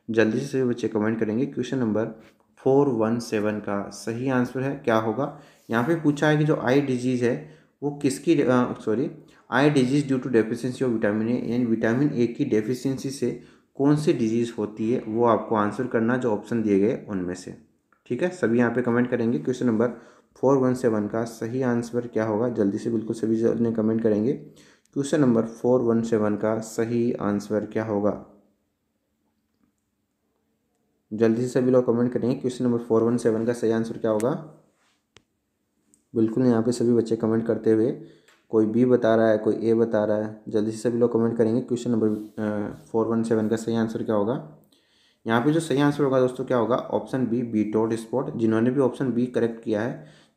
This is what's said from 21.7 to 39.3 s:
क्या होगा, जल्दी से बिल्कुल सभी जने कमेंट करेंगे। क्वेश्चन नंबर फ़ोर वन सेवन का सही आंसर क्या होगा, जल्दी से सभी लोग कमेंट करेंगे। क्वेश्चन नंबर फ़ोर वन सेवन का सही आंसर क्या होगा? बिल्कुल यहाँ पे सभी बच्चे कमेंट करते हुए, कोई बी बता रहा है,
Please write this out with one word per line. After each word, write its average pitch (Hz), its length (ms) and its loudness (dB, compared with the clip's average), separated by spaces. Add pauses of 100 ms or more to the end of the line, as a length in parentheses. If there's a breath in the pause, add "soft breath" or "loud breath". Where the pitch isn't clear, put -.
क्या 110 180 -2
होगा, 113 240 0
जल्दी 107 280 0
से 117 120 -6
बिल्कुल 113 260 -2
सभी 113 200 0
जने 113 360 2
कमेंट 110 320 0
करेंगे। 107 300 2 (600 soft breath)
क्वेश्चन 143 280 0
नंबर 113 240 4
फ़ोर 123 360 2
वन 113 200 2
सेवन 107 340 0
का 110 240 -2
सही 117 540 -2
आंसर 104 520 -2
क्या 107 180 -4
होगा, 101 420 -2 (3000)
जल्दी 113 280 2
से 127 60 -2
सभी 127 240 0
लोग 127 140 4
कमेंट 120 280 0
करेंगे। 117 220 0
क्वेश्चन 123 300 -4
नंबर 120 120 2
फ़ोर 113 260 2
वन 120 140 2
सेवन 113 280 0
का 120 80 0
सही 113 180 0
आंसर 113 260 -2
क्या 113 140 -2
होगा? 120 480 -2 (1600)
बिल्कुल 113 300 2
यहाँ 113 180 4
पे 123 80 0
सभी 120 220 2
बच्चे 113 220 2
कमेंट 113 320 0
करते 110 240 2
हुए, 113 300 2 (480 loud breath)
कोई 107 160 2
बी 113 200 2
बता 120 300 4
रहा 113 140 4
है, 110 80 4